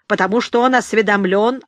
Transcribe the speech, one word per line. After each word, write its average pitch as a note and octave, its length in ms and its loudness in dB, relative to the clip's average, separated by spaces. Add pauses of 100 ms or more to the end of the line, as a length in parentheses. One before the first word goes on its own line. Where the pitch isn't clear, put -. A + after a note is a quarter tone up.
потому G#3 360 -2
что - 180 -2
он B3+ 160 2
осведомлен G#3 920 0